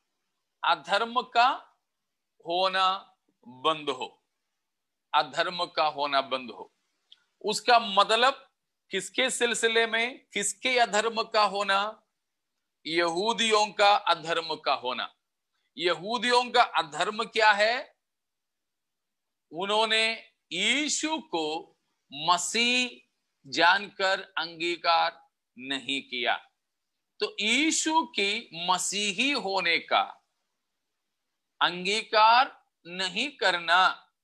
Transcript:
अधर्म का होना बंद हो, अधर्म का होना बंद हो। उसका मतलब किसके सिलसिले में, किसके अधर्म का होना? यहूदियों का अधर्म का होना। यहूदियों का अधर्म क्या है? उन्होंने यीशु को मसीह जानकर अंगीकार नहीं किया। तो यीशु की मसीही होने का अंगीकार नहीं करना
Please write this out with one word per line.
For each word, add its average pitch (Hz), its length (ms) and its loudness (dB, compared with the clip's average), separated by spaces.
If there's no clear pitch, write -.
अधर्म 202 580 0
का 247 540 2
होना 185 680 0
बंद 147 420 -2
हो, 123 340 -8
अधर्म 165 520 -2
का 160 200 -2
होना 143 340 -2
बंद 123 300 -6
हो। - 240 -18
उसका 233 340 2
मतलब 220 720 2
किसके 220 400 -4
सिलसिले 226 560 0
में, 226 460 -4
किसके 247 460 -2
अधर्म 220 440 0
का 220 200 0
होना? 202 600 -2
यहूदियों 208 840 0
का 208 240 4
अधर्म 160 600 -2
का 139 180 -2
होना। 120 400 -6
यहूदियों 220 720 0
का 233 120 4
अधर्म 175 640 -2
क्या 220 280 4
है? 220 400 0
उन्होंने 220 800 -2
यीशु 269 640 -2
को 160 580 -6
मसीह 233 960 0
जानकर 190 920 0
अंगीकार 165 920 -2
नहीं 135 440 -6
किया। 117 460 -4
तो - 200 -6
यीशु 311 640 0
की 208 480 -4
मसीही 202 600 -2
होने 190 480 -2
का 98 440 -2
अंगीकार 214 1040 2
नहीं 185 440 -4
करना 175 800 0